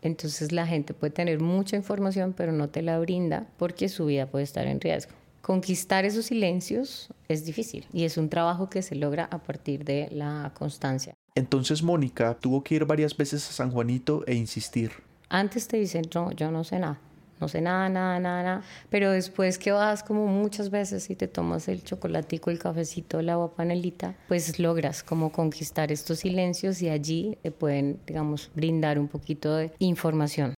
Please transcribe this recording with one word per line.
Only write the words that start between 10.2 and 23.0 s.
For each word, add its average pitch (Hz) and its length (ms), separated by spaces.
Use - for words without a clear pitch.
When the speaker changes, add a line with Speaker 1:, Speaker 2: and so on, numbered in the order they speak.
Speaker 1:
constancia. 139 580
Speaker 2:
Entonces 135 480
Mónica 131 560
tuvo 135 240
que 156 120
ir 156 100
varias 151 300
veces 147 340
a - 40
San 127 180
Juanito 123 560
e 123 80
insistir. 113 560
Speaker 1:
Antes 196 380
te 233 100
dicen, 175 260
"No, 175 180
yo 160 200
no 165 120
sé 185 160
nada, 156 200
no - 80
sé 160 140
nada, 185 260
nada, 185 320
nada, 180 240
nada", 185 180
pero 196 220
después 185 460
que 202 140
vas 208 320
como 214 240
muchas 202 420
veces 196 400
y 190 60
te 185 120
tomas - 400
el 185 160
chocolatico, 165 680
el 170 100
cafecito, 165 600